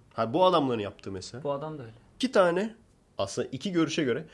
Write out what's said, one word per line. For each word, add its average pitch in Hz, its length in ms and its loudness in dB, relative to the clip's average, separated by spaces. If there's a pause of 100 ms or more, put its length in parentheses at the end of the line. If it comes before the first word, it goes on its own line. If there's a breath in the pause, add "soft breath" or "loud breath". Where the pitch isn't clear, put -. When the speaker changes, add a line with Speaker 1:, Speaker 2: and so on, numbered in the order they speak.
(140)
Speaker 1:
Ha, 113 200 -2
bu 180 120 6
adamların 143 340 4
yaptığı 101 320 -8
mesela. 95 320 -12
Speaker 2:
Bu 147 80 -2
adam 151 260 -8
da 135 40 -14
öyle. 113 120 -16 (220)
Speaker 1:
İki 254 160 -4
tane 190 440 4 (420)
aslında 104 340 -4
iki 190 200 -6
görüşe 165 320 2
göre. 117 300 -2